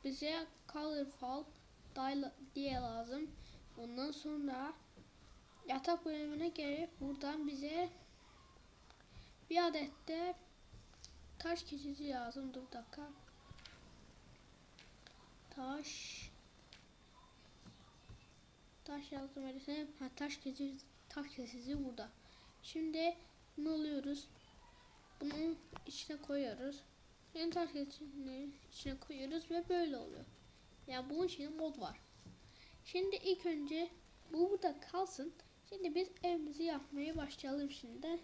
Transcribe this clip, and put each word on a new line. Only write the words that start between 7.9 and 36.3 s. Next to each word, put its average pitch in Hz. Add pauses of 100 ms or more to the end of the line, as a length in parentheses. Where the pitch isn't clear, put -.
bir 339
adet 294
de 339 (1040)
taş 339
kesici 285
lazım. 254
Dur 254
bir -
dakika. 269 (2500)
Taş. 285 (2500)
Taş 285
yazdım 269
öylesine. 285 (120)
Ha, 262
taş 285
kesici, 277 (240)
taş 294
kesici 254
burada. 233 (540)
Şimdi 320 (400)
ne 302
oluyoruz? 294 (920)
Bunu 311 (300)
içine -
koyuyoruz. 277 (500)
Yeni 330
taş 339
kesicinin 285 (160)
içine 269
koyuyoruz 294
ve 349
böyle 339
oluyor. - (600)
Yani 262
bunun 330
için 302
mod 311
var. 180 (840)
Şimdi 392
ilk 370
önce 311 (440)
bu 339
burada 349
kalsın. 349 (360)
Şimdi 359
biz 370 (160)
evimizi 311